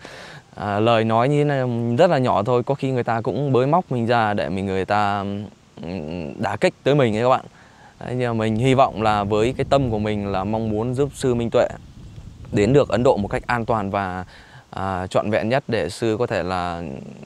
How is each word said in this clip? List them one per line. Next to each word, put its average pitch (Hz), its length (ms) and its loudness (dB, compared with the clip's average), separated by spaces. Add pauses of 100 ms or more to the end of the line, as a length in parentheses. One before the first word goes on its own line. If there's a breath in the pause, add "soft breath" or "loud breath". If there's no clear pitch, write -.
(560 loud breath)
À, 104 240 -2
lời 113 240 4
nói 113 240 2
như 147 100 2
thế 147 60 4
này 143 160 0 (380)
rất 175 120 6
là 151 80 2
nhỏ 104 240 2
thôi, 123 200 2
có 139 120 -2
khi 135 160 -4
người 123 140 -2
ta 117 160 -2
cũng 135 320 -2
bới 127 140 4
móc 165 260 0
mình 117 140 -2
ra 110 280 2
để 85 140 -2
mình, 95 180 -4
người 95 180 -2
ta, 101 400 0 (580)
ừm, 80 600 -8
đả 101 140 -4
kích - 260 0
tới 135 120 2
mình 120 220 2
ấy 113 60 0
các 123 60 2
bạn. 127 160 2 (560 loud breath)
Đấy, - 180 -8
nhưng 120 200 -2
mà 110 60 0
mình 110 120 0
hy 127 180 4
vọng 123 280 4
là 107 220 2
với 107 320 2
cái 135 140 -2
tâm 139 200 2
của 107 80 0
mình 104 340 -2
là 95 120 -2
mong 110 240 -2
muốn 113 260 -2
giúp 139 200 0
sư 127 200 0
Minh 117 160 -2
Tuệ 120 180 4 (840)
đến 104 200 4
được 139 160 6
Ấn 110 140 0
Độ 127 140 6
một 98 120 -2
cách - 180 -6
an 120 180 -2
toàn 110 260 -2
và, 92 340 -4 (460 loud breath)
à, 95 360 -4
trọn 104 240 0
vẹn 104 180 0
nhất 131 200 0
để 98 200 0
sư 110 300 -2
có 120 80 0
thể 101 160 -2
là, 87 400 -4 (440)